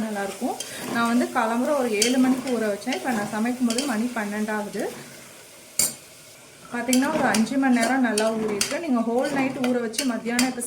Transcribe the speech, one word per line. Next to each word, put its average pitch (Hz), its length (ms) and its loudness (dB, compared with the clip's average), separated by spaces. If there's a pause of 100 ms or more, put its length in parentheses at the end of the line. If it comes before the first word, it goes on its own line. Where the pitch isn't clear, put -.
நல்லாயிருக்கும். 214 520 -4 (380)
நான் 233 180 2
வந்து 247 160 4 (100)
கிளம்புற 240 420 2
ஒரு 247 100 2 (120)
ஏழு 254 240 4
மணிக்கு 262 320 2
ஊற 220 60 0 (100)
வச்சேன். 254 260 -4
இப்போ 277 180 0
நான் 208 160 -2
சமைக்கும் 240 380 0
போது 247 100 0 (100)
மணி 220 160 0 (100)
பன்னெண்டாகுது. 208 680 -2 (1900)
பாத்தீங்கன்னா 254 420 2
ஒரு 285 160 2
அஞ்சு 220 300 0
மணி 247 160 4
நேரம் 247 280 2
நல்லா 214 180 2 (120)
ஊறிருக்கு. 214 480 -2
நீங்க 254 240 2
ஹோல் 277 280 0
நைட் 262 300 0
ஊற 247 180 2
வச்சு 226 180 -4 (100)
மத்தியானம் 233 400 0
இப்ப 240 140 -8